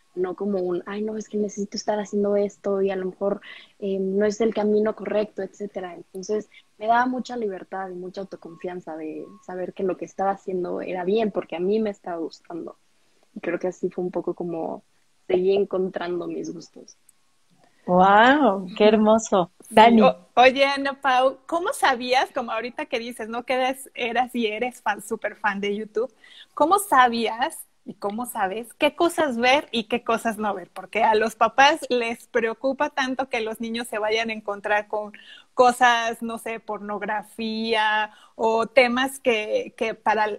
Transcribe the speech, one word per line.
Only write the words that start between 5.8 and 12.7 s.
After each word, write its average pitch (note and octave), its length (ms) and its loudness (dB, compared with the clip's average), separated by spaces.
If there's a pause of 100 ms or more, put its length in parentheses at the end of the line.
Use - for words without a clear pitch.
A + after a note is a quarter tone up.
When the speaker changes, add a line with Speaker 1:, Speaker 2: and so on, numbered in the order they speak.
Speaker 1:
Entonces F#3+ 560 -8 (280)
me G#3+ 100 -6
daba A#3+ 180 4
mucha B3 320 -6
libertad F#3+ 500 -8
y F#3 60 -12
mucha F3+ 260 -12
autoconfianza F3+ 760 -12
de D#3 260 -10 (220)
saber F#3 260 -8
que - 100 -10
lo F3+ 140 -2
que - 80 -12
estaba G3 280 -2
haciendo F3+ 500 -6
era F3+ 220 -6
bien G#3+ 260 0
porque F3+ 260 -6
a E3 40 -6
mí G3+ 200 0
me G#3+ 80 -2
estaba F3+ 300 -10
gustando. - 580 -12 (580)